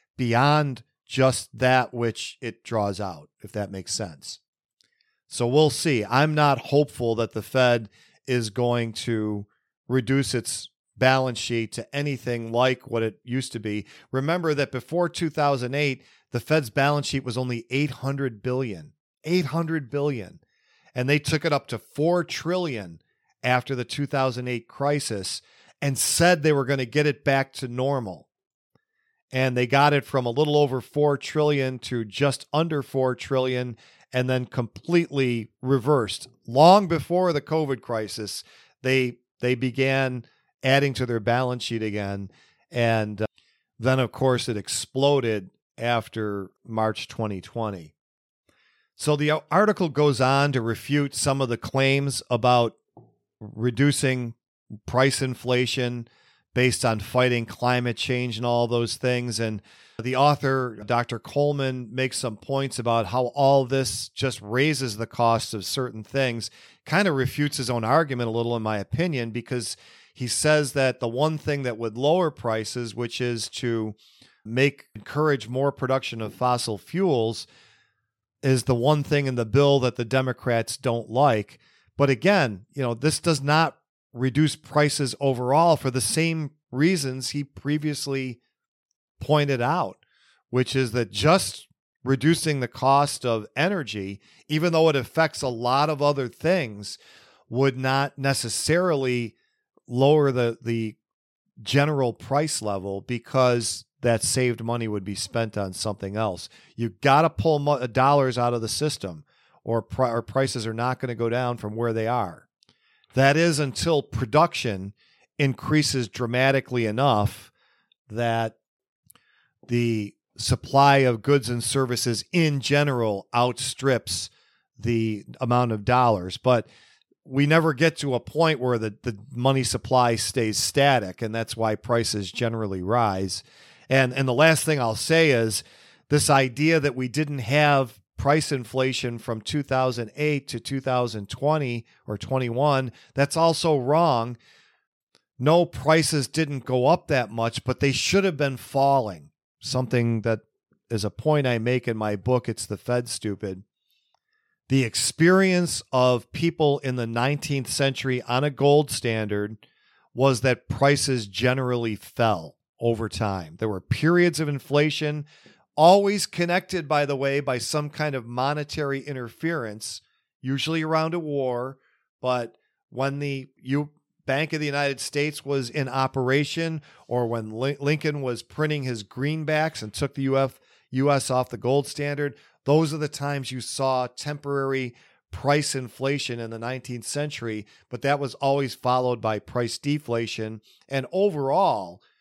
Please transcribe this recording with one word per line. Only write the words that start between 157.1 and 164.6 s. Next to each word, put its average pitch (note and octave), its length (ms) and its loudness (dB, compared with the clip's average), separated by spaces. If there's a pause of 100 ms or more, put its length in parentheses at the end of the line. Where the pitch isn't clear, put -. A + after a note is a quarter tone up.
century C3 540 -2
on B2 200 0
a D3 60 0
gold C#3+ 400 4
standard A2 680 -4 (580)
was B2+ 260 2
that B2+ 260 0
prices C3+ 600 2
generally B2 680 -2
fell G2 600 -2 (240)
over A2+ 280 0
time. F#2+ 520 -4
There A2+ 100 -2
were F#2+ 120 -6
periods E3+ 580 2
of D3+ 100 -2
inflation, D3 760 0 (500)